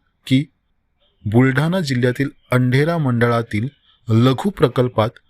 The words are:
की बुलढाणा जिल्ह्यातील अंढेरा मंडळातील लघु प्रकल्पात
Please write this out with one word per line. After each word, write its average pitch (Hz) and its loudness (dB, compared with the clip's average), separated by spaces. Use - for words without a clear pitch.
की 139 2
बुलढाणा 131 2
जिल्ह्यातील 131 -2
अंढेरा 131 0
मंडळातील 120 -2
लघु 123 2
प्रकल्पात 123 0